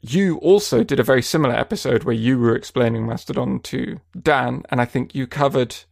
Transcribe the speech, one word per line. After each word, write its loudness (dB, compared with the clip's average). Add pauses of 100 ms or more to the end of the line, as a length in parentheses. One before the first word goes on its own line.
you 0
also 4
did 0
a 2
very 4
similar 0
episode -2
where 0
you 0
were 2
explaining -2
Mastodon -4
to -8 (200)
Dan, 0
and -2
I 2
think -6
you -4
covered 0 (160)